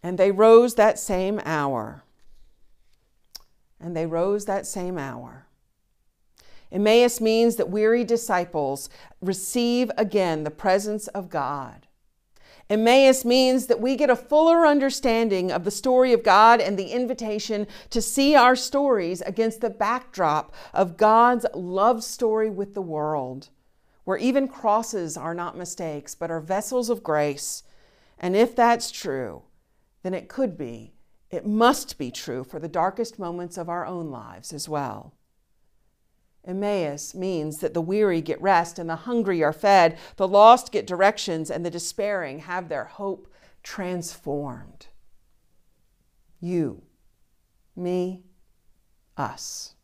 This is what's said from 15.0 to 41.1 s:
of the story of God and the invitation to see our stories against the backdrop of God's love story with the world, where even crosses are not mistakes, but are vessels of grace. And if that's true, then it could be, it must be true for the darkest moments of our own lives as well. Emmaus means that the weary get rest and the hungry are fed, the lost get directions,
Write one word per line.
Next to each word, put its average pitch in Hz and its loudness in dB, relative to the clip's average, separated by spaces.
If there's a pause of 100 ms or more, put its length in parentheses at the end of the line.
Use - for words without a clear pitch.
of 170 -4
the 202 -4
story 254 2
of 233 2
God 220 8
and 196 -2
the 190 -6
invitation 220 -4 (240)
to 233 -2
see 277 2
our 254 8
stories 226 -2
against 226 -4
the 233 -2
backdrop 196 -2 (200)
of 175 0
God's 233 6
love 196 0
story 220 -2
with 202 -8
the 202 -8
world, 151 -6 (540)
where 185 -4
even 262 0
crosses 208 -4
are 160 -8
not 175 -10
mistakes, 165 -10
but 165 -8
are 165 -6
vessels 214 -4
of - -4
grace. 147 -4 (560)
And 180 -4
if 233 2
that's 233 2
true, 127 -8 (580)
then 185 -6
it - -12
could 233 -4
be, 117 -14 (360)
it - -10
must 226 0
be 127 -8
true 131 -10
for 143 -14
the 165 -10
darkest 190 -4
moments 175 -10
of 170 -10
our 175 -8
own 170 -10
lives 113 -16
as 147 -12
well. 135 -8 (1300)
Emmaus 185 -6
means 160 -6
that - -6
the 170 -2
weary 185 0
get 151 -6
rest 170 0
and 165 -10
the 165 -6
hungry 196 -2
are 151 2
fed, 170 4 (200)
the 196 0
lost 220 8
get 151 -4
directions, 180 -2